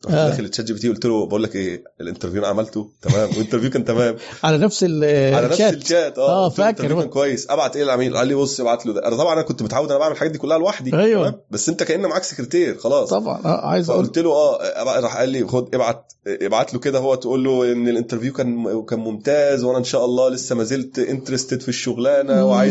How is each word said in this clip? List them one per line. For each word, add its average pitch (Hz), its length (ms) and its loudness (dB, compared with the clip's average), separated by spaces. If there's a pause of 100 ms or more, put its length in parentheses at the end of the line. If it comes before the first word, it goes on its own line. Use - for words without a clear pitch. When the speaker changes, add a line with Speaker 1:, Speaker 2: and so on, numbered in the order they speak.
Speaker 1:
رحت 170 80 0
Speaker 2:
آه. 156 140 2
Speaker 1:
داخل 139 160 -2
الشات 110 220 -6
جي 113 60 -2
بي 104 60 -6
تي 110 100 -2
قلت 107 180 -2
له، 110 200 0
بقول 104 160 -2
لك 107 140 -4
إيه، 90 280 -4 (160)
الانترفيو 87 400 -6
أنا 101 60 -2
عملته 107 440 -2 (120)
تمام 104 280 2
<laughs> - 60 -2
والانترفيو 113 340 0
كان 127 140 -2
تمام. 117 320 0 (280)
Speaker 2:
على 156 140 4
نفس 196 300 2
ال-، 147 460 2
Speaker 1:
على 120 120 4
نفس 170 140 2
Speaker 2:
الشات. 208 140 4
Speaker 1:
الشات، 156 440 0
آه. 165 260 4
Speaker 2:
آه، 180 40 2
Speaker 1:
قلت 135 100 -2
له: 196 60 2
Speaker 2:
فاكر. 220 140 2
Speaker 1:
"الانترفيو 156 240 0
كان 139 100 -6
كويس." 139 380 0
ابعت 139 260 0
إيه 143 80 0
للعميل؟ 127 320 2
قال 123 120 2
لي: 139 60 0
"بص، 139 260 0
ابعت 120 260 0
له 117 60 0
ده." 101 160 -2
أنا 117 80 0
طبعًا 160 180 2
أنا 160 80 2
كنت 135 200 -4
متعود 123 280 -2
أنا 139 80 2
بعمل 151 140 2
الحاجات 156 200 -2
دي 151 60 -8
كلها 156 200 2
لوحدي. 160 380 0
Speaker 2:
أيوه. 196 340 4
Speaker 1:
تمام؟ - 100 -8 (100)
بس 107 180 -4
أنت 165 140 -2
كأن 165 180 0
معاك 185 240 -2
سكرتير 139 540 -2
خلاص. 123 320 0
Speaker 2:
طبعًا، - 340 -2
آه، 160 220 0
عايز 170 240 0
أقول - 140 2
Speaker 1:
فقلت 127 140 -2
له: 165 140 4
"آه." 147 300 4
أبع-، 117 380 -2
راح 120 160 -2
قال 123 120 2
لي: 131 180 -2
"خد، 127 280 -2
ابعت، 117 380 -2 (140)
ابعت 101 480 0
له 120 60 -6
كده، 135 180 0
هو 131 160 2
تقول 127 300 -2
له 127 280 2
إن 120 160 0
الانترفيو 120 440 -2
كان، 117 520 -2
كان 113 140 -4
ممتاز، 127 680 0
وأنا 127 140 0
إن 123 60 0
شاء 127 200 0
الله 123 240 2
لسه 127 260 -4
ما 113 100 0
زلت 131 340 -4
انترستد 131 640 -4
في - 80 -8
الشغلانة 131 640 0
Speaker 2:
مم، 98 80 4
Speaker 1:
وعايز 131 280 4